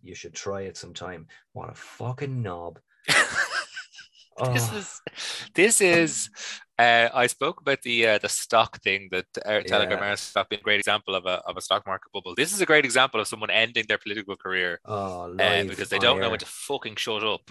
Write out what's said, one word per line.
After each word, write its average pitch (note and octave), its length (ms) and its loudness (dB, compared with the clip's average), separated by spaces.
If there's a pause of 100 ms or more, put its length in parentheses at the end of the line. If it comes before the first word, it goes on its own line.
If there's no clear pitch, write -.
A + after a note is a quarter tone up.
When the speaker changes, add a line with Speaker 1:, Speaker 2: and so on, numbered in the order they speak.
Speaker 1:
You F2+ 100 -16
should E2 220 -16
try G2 260 -6
it F#2 160 -10
sometime. F2 480 -14 (280)
What F2 180 -12
a - 40 -18
fucking B2+ 680 -8
knob. E2+ 360 -10 (280)
Speaker 2:
<laughs> - 100 2 (1400)
This A#2 180 0
Speaker 1:
Oh. A2 60 -8
Speaker 2:
is, - 240 -12 (540)
this G#3+ 260 6
is, E3+ 480 4 (480)
uh, A#2 340 8
I B2+ 140 2
spoke C#3+ 340 -2
about C#3 220 0
the, A#2 240 2
uh, G#2+ 140 6
the G#2 100 -2
stock - 540 2
thing G2 280 -2
that, F#2 140 -2 (180)
uh, G#2+ 180 0
Telegram G2+ 380 2
Speaker 1:
Yeah. G2+ 100 -2
Speaker 2:
has G#2 100 -2
stock - 280 -2
being G#2 120 -6
a G2+ 40 -20
great G#2 160 4
example G2+ 360 0
of F#2 100 -4
a, F#2 220 0
of F2+ 100 -8
a F#2 40 -10
stock G2 260 0
market F#2+ 260 -8
bubble. F#2 220 -10
This E3 180 0
is G3+ 80 -2
a F3+ 60 2
great D3+ 180 6
example B2+ 340 2
of G#2 80 -2
someone G#2+ 220 -6
ending A2+ 380 0
their G#2 100 2
political G2+ 400 -8
career, F2+ 480 -2
Speaker 1:
Oh, F#2+ 380 -6
Speaker 2:
uh, F2 60 -12
Speaker 1:
live F2+ 400 2
Speaker 2:
because F#2 200 -8
they G2+ 60 -2
Speaker 1:
on - 80 0
Speaker 2:
don't A#2+ 160 4
know A#2+ 60 0
Speaker 1:
air. A#2 40 0
Speaker 2:
when A2 100 -2
to - 60 -12
fucking - 520 -10
shut G#2+ 260 -4
up. G#2 280 -2